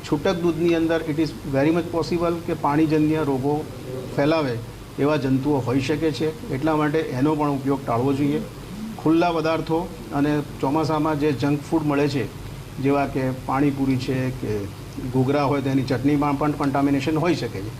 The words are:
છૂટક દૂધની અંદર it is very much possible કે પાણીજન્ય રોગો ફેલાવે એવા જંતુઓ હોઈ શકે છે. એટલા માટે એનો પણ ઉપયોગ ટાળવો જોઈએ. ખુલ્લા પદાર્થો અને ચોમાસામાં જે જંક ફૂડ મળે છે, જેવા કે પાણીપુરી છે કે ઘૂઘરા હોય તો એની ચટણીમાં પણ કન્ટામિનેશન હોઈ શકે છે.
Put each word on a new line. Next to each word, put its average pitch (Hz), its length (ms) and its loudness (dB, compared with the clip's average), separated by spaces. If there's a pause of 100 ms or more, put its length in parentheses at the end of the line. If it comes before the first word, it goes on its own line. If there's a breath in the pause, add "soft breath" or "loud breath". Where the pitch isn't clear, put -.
(100)
છૂટક 170 240 0
દૂધની 170 400 2
અંદર 165 340 2
it 147 60 -2
is 156 120 2 (280)
very 139 140 4
much 170 280 0
possible 170 360 0 (140)
કે 170 60 -2
પાણીજન્ય 151 720 2
રોગો 139 420 0 (500)
ફેલાવે 147 420 2 (420)
એવા 143 160 2
જંતુઓ 135 420 2
હોઈ 123 220 0
શકે 151 320 0
છે. - 420 -4
એટલા 151 220 0
માટે 151 240 2
એનો 151 360 2
પણ 147 140 0
ઉપયોગ 135 360 -2
ટાળવો 127 280 2
જોઈએ. 143 280 0 (600)
ખુલ્લા 165 280 4
પદાર્થો 160 580 0 (240)
અને 147 280 2 (200)
ચોમાસામાં 151 580 0
જે 151 120 2
જંક 143 300 0
ફૂડ 160 220 0
મળે 143 240 2
છે, 131 200 -2 (540)
જેવા 139 260 2
કે 131 240 -2
પાણીપુરી 135 680 0
છે 127 320 -2
કે 107 340 -4 (500)
ઘૂઘરા 135 300 2
હોય 139 180 0
તો 135 80 -2
એની 135 140 2
ચટણીમાં 139 560 2
પણ 151 120 2
કન્ટામિનેશન 143 680 0
હોઈ 160 180 2
શકે 110 260 -6
છે. 104 80 -8 (100)